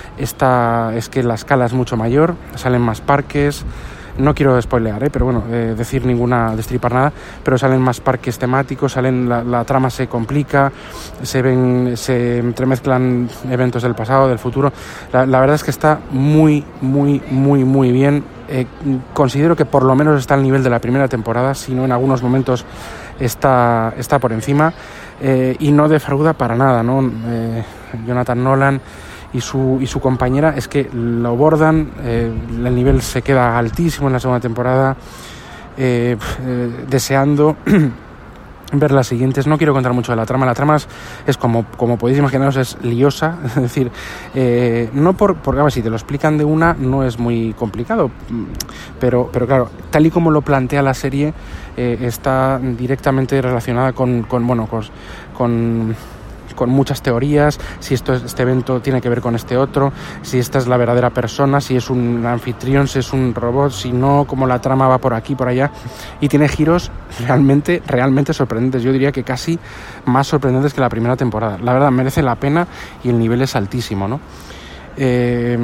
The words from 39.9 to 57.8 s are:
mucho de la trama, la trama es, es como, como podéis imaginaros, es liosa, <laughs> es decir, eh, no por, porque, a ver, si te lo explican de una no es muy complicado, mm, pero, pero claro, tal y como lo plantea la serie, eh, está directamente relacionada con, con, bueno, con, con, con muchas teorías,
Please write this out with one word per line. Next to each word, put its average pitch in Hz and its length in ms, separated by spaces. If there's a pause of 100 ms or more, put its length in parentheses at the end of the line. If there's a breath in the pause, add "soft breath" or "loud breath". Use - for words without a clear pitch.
mucho 123 200
de 113 40
la 113 80
trama, 131 220
la 123 80
trama 147 220
es, 143 100 (400 loud breath)
es 139 100
como, 117 300 (100)
como 120 220
podéis 131 220
imaginaros, 135 360
es 127 260
liosa, 139 580
<laughs> 151 40
es 120 120
decir, 127 340 (460 loud breath)
eh, 120 560
no 156 220
por, 196 200
porque, 135 240
a 143 60
ver, 143 80
si 123 100
te 110 80
lo 113 60
explican 147 420
de 151 60
una 160 300
no 135 280
es 120 160
muy 117 400
complicado, 120 540 (180)
mm, 113 140 (560 loud breath)
pero, 123 320
pero 120 160
claro, 127 200 (220)
tal 156 160
y 160 60
como 165 180
lo 151 120
plantea 139 380
la 135 140
serie, 143 400 (420 loud breath)
eh, 120 260
está 131 600
directamente 131 800
relacionada 127 520
con, 123 280
con, 120 240
bueno, 117 220
con, 110 160 (520 loud breath)
con, 117 600 (580 loud breath)
con 123 160
muchas 135 320
teorías, 147 560 (220 loud breath)